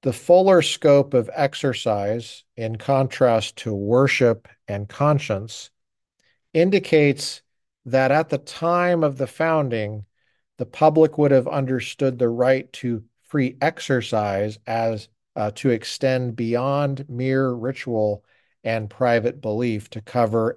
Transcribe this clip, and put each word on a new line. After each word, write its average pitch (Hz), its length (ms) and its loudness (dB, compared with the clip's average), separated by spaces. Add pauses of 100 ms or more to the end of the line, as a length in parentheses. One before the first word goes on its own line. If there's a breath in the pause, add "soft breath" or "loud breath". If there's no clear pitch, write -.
The 131 100 -2
fuller 180 500 4
scope 143 520 2
of 120 200 0
exercise, 117 1080 -4 (140)
in 113 200 -8
contrast 131 800 0
to 113 160 -8
worship 117 760 2 (180)
and 104 220 -8
conscience, 139 840 -2 (800)
indicates 160 880 2 (440)
that 131 260 2
at 156 180 2
the - 80 -2
time 175 680 0
of 139 140 0
the 131 100 -4
founding, 117 760 -2 (520)
the 123 80 -6
public 156 520 4
would 147 140 4
have 135 160 4
understood 131 720 -4
the 120 100 2
right 131 440 0
to 113 300 -6 (200)
free 131 380 -2
exercise 107 1040 -2
as, 113 420 -4 (280)
uh, 107 160 -4
to 131 180 -4
extend 127 680 -2
beyond 139 720 -2
mere 131 440 -2
ritual 113 720 -4 (400)
and 110 260 -4
private 120 500 0
belief 110 500 -4
to 110 120 -14
cover 113 560 0